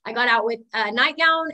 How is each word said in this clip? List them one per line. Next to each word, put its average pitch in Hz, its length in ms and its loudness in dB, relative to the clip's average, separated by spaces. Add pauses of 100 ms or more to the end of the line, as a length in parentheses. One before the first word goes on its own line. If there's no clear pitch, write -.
I 214 80 -10
got 240 140 0
out 226 180 2
with 233 140 -4 (120)
a 214 200 -2
nightgown 320 640 0